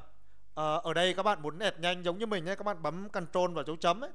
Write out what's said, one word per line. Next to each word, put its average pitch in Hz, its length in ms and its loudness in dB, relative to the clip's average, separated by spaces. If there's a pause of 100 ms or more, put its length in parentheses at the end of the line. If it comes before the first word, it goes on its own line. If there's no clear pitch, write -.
(540)
ờ, 156 300 2
ở 165 100 0
đây 180 200 4
các 190 80 0
bạn 196 200 4
muốn 151 160 -4
add 185 200 0
nhanh 175 260 0
giống 175 140 0
như 226 80 -2
mình 190 220 0
ấy, 190 80 -2
các - 80 -6
bạn 196 180 -2
bấm 170 260 -2
control 180 440 0
vào 156 120 -2
dấu 156 120 -4
chấm 180 280 2
ấy, - 100 -8